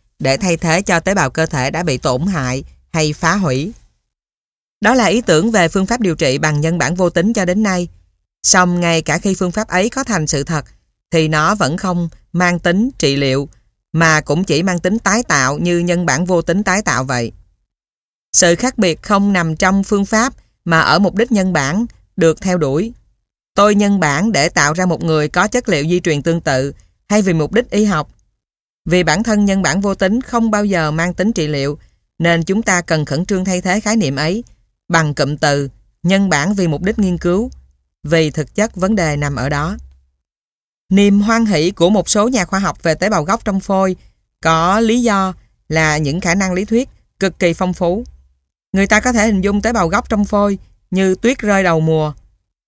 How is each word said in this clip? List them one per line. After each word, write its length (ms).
để 180
thay 200
thế 240
cho 180
tế 140
bào 160
cơ 160
thể 260
đã 120
bị 140
tổn 240
hại 420
hay 200
phá 220
hủy. 360
Đó 120
là 120
ý 160
tưởng 300
về 160
phương 180
pháp 160
điều 140
trị 220
bằng 240
nhân 160
bản 180
vô 140
tính 240
cho 120
đến 180
nay. 240
Song 360
ngay 220
cả 160
khi 180
phương 160
pháp 160
ấy 220
có 140
thành 240
sự 160
thật, 220
thì 160
nó 280
vẫn 220
không 320
mang 260
tính 300
trị 160
liệu, 340
mà 280
cũng 220
chỉ 200
mang 160
tính 200
tái 240
tạo 340
như 220
nhân 260
bản 200
vô 160
tính 220
tái 180
tạo 220
vậy. 280
Sự 220
khác 220
biệt 240
không 320
nằm 220
trong 280
phương 220
pháp 280
mà 140
ở 200
mục 160
đích 160
nhân 220
bản 320
được 260
theo 160
đuổi. 360
Tôi 200
nhân 240
bản 320
để 180
tạo 240
ra 120
một 180
người 260
có 180
chất 220
liệu 140
di 160
truyền 220
tương 200
tự 320
hay 120
vì 120
mục 200
đích 160
y 160
học. 240
Vì 180
bản 200
thân 220
nhân 160
bản 200
vô 140
tính 260
không 300
bao 140
giờ 260
mang 220
tính 200
trị 140
liệu, 300
nên 240
chúng 180
ta 200
cần 240
khẩn 200
trương 200
thay 160
thế 180
khái 160
niệm 200
ấy 280
bằng 260
cụm 240
từ 320
nhân 260
bản 240
vì 140
mục 140
đích 180
nghiên 180
cứu, 340
vì 280
thực 240
chất 200
vấn 200
đề 220
nằm 180
ở 140
đó. 280
Niềm 320
hoan 240
hỷ 260
của 180
một 200
số 180
nhà 180
khoa 140
học 240
về 120
tế 140
bào 140
gốc 220
trong 140
phôi 360
có 380
lý 220
do 320
là 280
những 220
khả 160
năng 180
lý 120
thuyết 240
cực 200
kỳ 140
phong 200
phú. 300
Người 160
ta 120
có 120
thể 140
hình 160
dung 200
tế 120
bào 140
gốc 220
trong 160
phôi 320
như 240
tuyết 240
rơi 240
đầu 160
mùa, 340